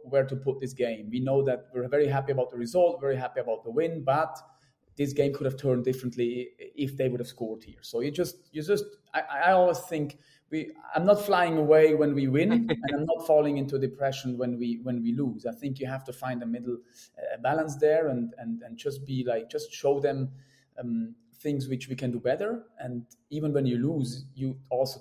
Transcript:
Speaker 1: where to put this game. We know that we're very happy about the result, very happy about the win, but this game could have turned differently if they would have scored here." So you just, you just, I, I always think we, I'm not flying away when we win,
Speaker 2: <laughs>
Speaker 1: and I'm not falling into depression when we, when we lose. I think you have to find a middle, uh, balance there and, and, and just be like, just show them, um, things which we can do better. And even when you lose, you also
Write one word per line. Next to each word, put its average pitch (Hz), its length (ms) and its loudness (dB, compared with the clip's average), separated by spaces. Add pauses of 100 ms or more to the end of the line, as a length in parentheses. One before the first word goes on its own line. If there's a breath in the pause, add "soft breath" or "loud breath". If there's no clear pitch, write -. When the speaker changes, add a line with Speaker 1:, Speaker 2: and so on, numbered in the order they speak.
Speaker 1:
where 135 220 2
to 135 100 -6
put 135 240 -2
this 131 140 -6
game. 110 380 -4
We 123 80 -2
know 135 240 2
that 127 300 -2
we're 127 160 -4
very 143 180 4
happy 135 240 0
about 127 180 0
the 123 80 -12
result, 170 440 2
very 139 160 0
happy 127 240 -4
about 117 220 -4
the 117 80 -8
win, 156 320 -2
but 143 360 0 (560 soft breath)
this 139 180 -2
game 139 200 2
could 139 120 -4
have 131 120 -2
turned 123 260 0
differently 123 760 -2
if 139 400 -8
they 131 120 0
would 120 100 -2
have 117 80 -8
scored 110 360 -10
here." - 180 -20
So - 180 -6
you 143 120 -2
just, 170 260 -4 (160)
you 151 100 -8
just, 196 220 0 (280)
I, 156 80 -2 (260)
I 190 40 8
always 180 280 6
think 147 380 -6 (320 soft breath)
we, 156 240 -6 (200)
I'm 165 120 2
not 202 160 6
flying 175 360 4
away 156 380 8
when 147 180 4
we 139 140 2
win, 160 240 4
Speaker 2:
<laughs> 233 180 4
Speaker 1:
and 143 240 -2
I'm 147 120 0
not 160 220 -2
falling 147 300 6
into 139 220 -2
depression 131 580 -2
when 123 200 -2
we, 117 260 -2
when 123 180 -4
we 117 120 0
lose. 127 320 -2
I 117 80 -4
think 135 260 -8
you 131 80 -4
have 131 180 -6
to 123 80 -10
find 123 300 -6
a - 20 -8
middle, 120 320 -4 (400 loud breath)
uh, - 240 -6
balance 147 360 -2
there 151 320 4
and, 120 280 -4
and, 117 260 -8
and 117 140 -16
just 135 280 -8
be 131 200 -2
like, 117 240 -2
just 151 220 -8
show 139 300 0
them, 135 280 0 (480 loud breath)
um, 117 380 -6 (260)
things 139 280 -4
which 131 180 -6
we 131 80 -8
can 123 160 -4
do 117 80 -4
better. 202 460 -2 (140)
And 123 260 -8 (240)
even 151 240 -2
when 135 120 2
you 120 120 2
lose, 139 480 -2 (100)
you 131 220 -6 (120)
also 131 320 -2